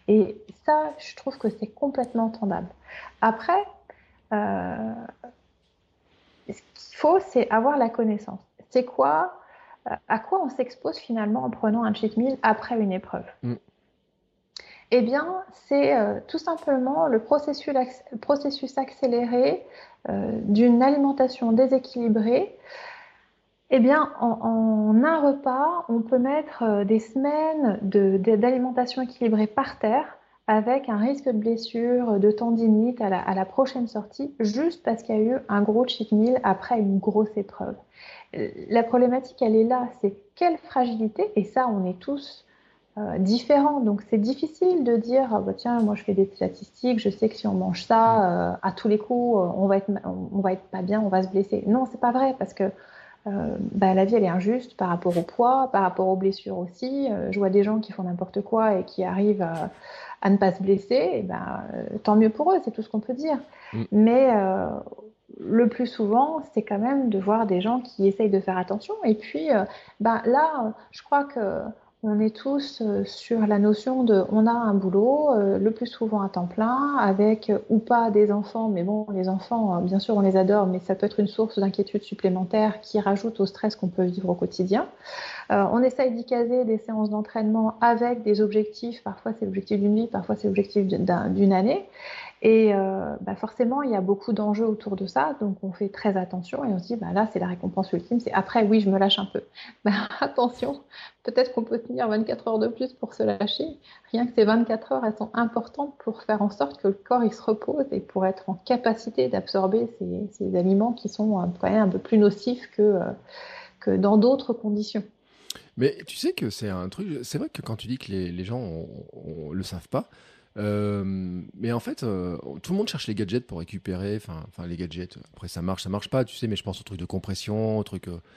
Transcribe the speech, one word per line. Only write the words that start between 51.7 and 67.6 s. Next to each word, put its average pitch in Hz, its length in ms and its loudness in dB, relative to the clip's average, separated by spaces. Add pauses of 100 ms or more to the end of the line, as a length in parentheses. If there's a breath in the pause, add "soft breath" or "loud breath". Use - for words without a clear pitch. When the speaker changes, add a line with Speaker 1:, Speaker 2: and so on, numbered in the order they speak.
Speaker 1:
c'est - 80 -14
pas 240 100 2
vrai, 254 280 2
parce 190 160 -8
que, 190 160 -2 (560 loud breath)
euh, 202 300 -4 (160)
bah, 190 220 4
la 190 120 4
vie, 214 80 2
elle 208 100 4
est 185 40 2
injuste 202 480 -2
par 185 120 -2
rapport 175 280 -2
au 165 60 2
poids, 254 480 2
par 196 120 2
rapport 185 260 0
aux 190 80 2
blessures 190 420 -2
aussi. 254 520 -6
Euh, 185 200 -4
je 196 80 -4
vois 196 120 2
des 202 120 6
gens 214 160 0
qui 214 140 -6
font 190 120 -8
n'importe 180 360 -6
quoi 214 380 2
et 185 60 -4
qui - 200 -6
arrivent 190 380 0
à, 165 280 -4 (520 loud breath)
à 196 80 4
ne 196 60 6
pas 190 160 2
se - 80 -8
blesser, 196 540 2
et 113 80 -4
ben, - 400 -8 (120)
euh, - 280 -8
tant 208 140 4
mieux 220 140 6
pour 302 220 0
eux, 370 120 4
c'est 220 80 -4
tout 220 100 -8
ce - 60 -14
qu'on 214 120 -4
peut 247 140 -6
dire. 294 240 -2 (360 loud breath)
Speaker 2:
Mm. 214 80 -4 (100)
Speaker 1:
Mais, 233 420 6
euh, 190 320 0 (760)
le 220 280 4
plus 240 180 -2
souvent, 254 560 0 (100)
c'est 214 100 -2
quand 208 160 -6
même 254 320 0
de 202 100 0
voir 214 260 2
des 185 140 0